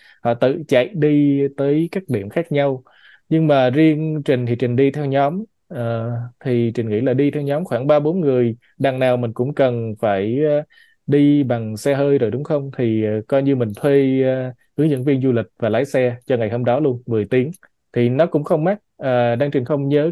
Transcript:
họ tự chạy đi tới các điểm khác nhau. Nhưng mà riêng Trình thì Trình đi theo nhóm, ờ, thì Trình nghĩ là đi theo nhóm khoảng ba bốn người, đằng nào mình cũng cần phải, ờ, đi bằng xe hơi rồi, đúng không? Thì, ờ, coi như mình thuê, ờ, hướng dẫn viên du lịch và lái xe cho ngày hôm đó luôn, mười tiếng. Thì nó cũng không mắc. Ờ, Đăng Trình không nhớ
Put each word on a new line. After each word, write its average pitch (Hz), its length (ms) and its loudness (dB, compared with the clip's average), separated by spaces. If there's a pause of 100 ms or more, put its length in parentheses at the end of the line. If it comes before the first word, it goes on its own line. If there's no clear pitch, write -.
(220)
họ 117 120 0
tự 135 340 0
chạy 127 260 2
đi 147 480 2 (140)
tới 147 360 0
các 190 160 -6
điểm 104 200 -4
khác 165 240 -6
nhau. 143 300 0 (460)
Nhưng 160 180 2
mà 131 240 4
riêng 156 540 2
Trình 127 220 0
thì 120 100 -2
Trình 123 200 -2
đi 139 140 4
theo 147 160 -4
nhóm, 143 380 0 (240)
ờ, 117 420 -6 (300)
thì 120 340 0
Trình 113 140 -4
nghĩ 107 120 0
là 127 140 0
đi 143 160 2
theo 147 120 -4
nhóm 143 220 -4
khoảng 127 220 -4
ba 151 140 4
bốn 165 200 -2
người, 123 360 0 (220)
đằng 131 200 0
nào 127 180 2
mình 120 160 -4
cũng 135 220 -4
cần 117 460 0
phải, 107 440 0
ờ, 147 180 0 (440)
đi 143 360 4
bằng 117 340 -4
xe 139 180 -2
hơi 143 240 2
rồi, 113 120 0
đúng 127 140 -4
không? 143 340 -4
Thì, 110 260 0
ờ, 107 60 0 (180)
coi 139 140 2
như 139 140 2
mình 117 200 0
thuê, 135 460 2
ờ, 131 300 -2 (240)
hướng 151 140 2
dẫn 127 140 -2
viên 135 180 0
du 131 100 2
lịch 113 140 0 (120)
và 117 100 -2
lái 110 160 0
xe 127 320 0 (100)
cho 131 100 0
ngày 113 140 -2
hôm 120 140 -4
đó 123 160 2
luôn, 127 260 0
mười 110 180 0
tiếng. 131 260 0 (420)
Thì 120 160 2
nó 139 180 2
cũng 151 180 -2
không 156 200 0
mắc. 202 140 0 (180)
Ờ, 120 400 0
Đăng 143 140 -2
Trình 139 140 -2
không 139 240 -2
nhớ 147 240 2